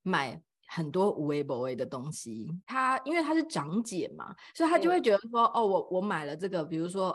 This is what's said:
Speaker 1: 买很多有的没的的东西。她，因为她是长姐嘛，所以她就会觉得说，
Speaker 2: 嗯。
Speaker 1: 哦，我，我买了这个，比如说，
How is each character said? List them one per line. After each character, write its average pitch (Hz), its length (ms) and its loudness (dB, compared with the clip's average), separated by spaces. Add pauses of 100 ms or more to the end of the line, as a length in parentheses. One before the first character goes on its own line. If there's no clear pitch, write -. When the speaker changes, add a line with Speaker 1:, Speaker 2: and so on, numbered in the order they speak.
Speaker 1:
买 160 380 -2 (300)
很 156 200 -4
多 185 160 4
有 202 80 2
的 147 400 0
没 127 200 -2
的 - 20 -6
的 123 100 -2
东 135 260 -8
西。 113 340 -10 (200)
她， 262 400 -2
因 320 100 0
为 339 60 4
她 302 100 0
是 320 120 4
长 175 380 -2
姐 180 320 -4
嘛， - 200 -12 (200)
所 330 120 2
以 - 20 2
她 339 100 6
就 339 120 4
会 359 100 4
觉 240 100 4
得 196 80 6 (120)
说， 233 160 4
Speaker 2:
嗯。 - 80 2
Speaker 1:
哦， 226 120 4
我， 185 260 2
我 185 80 2
买 175 260 -2
了 147 100 -6
这 180 100 -6
个， 175 160 -2
比 160 140 -4
如 165 100 -2
说， 185 280 0